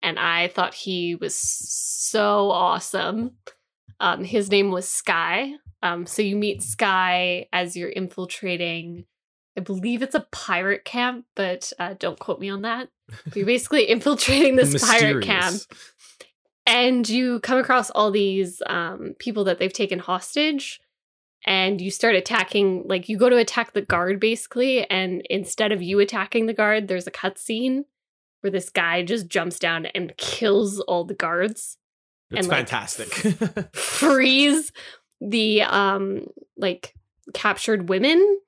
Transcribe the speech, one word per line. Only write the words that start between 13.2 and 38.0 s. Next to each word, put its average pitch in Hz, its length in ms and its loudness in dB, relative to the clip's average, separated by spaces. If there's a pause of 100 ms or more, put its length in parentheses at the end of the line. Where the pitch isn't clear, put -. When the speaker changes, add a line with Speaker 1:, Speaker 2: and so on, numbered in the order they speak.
Speaker 1:
You're 202 100 -2
Speaker 2:
<laughs> 233 100 4
Speaker 1:
basically 247 320 2
infiltrating 269 680 4
this 247 140 6 (140)
pirate 220 340 6
Speaker 2:
Mysterious. 107 80 0
Speaker 1:
camp, 185 360 2 (1040)
and 247 420 4
you 240 340 0
come 247 180 2
across 254 320 2
all 214 200 4
these, 196 540 0
um, - 540 -6
people 208 260 -2
that 175 140 0
they've 190 120 0
taken 196 280 -2
hostage, 269 800 -2 (680)
and 190 340 2
you 185 120 -6
start 226 240 2
attacking, 196 720 2
like, 185 200 -2
you 214 100 -4
go 240 120 6
to 247 80 6
attack 226 360 0
the - 80 0
guard, 180 380 0
basically, 233 680 0
and 190 400 -2
instead 202 420 -2
of 202 100 -2
you 185 180 0
attacking 202 480 2
the 226 60 -2
guard, 214 340 2
there's 185 200 -4
a 185 40 -14
cutscene 247 720 -4 (560)
where 196 100 -2
this 190 180 -4
guy 175 340 0
just 185 240 -4
jumps 175 320 -4
down 165 280 -2
and 180 300 -8
kills 202 640 0
all 175 240 0
the 185 80 -8
guards. 180 640 -2 (540)
Speaker 2:
It's - 80 -2
Speaker 1:
And, 185 80 0
like, 139 200 0
Speaker 2:
fantastic. 110 420 -6
<laughs> 202 640 -2
Speaker 1:
frees 277 960 4 (500)
the, 214 420 2
um, 196 640 0 (300)
like, - 360 -6 (400)
captured 220 560 0
women. 330 580 6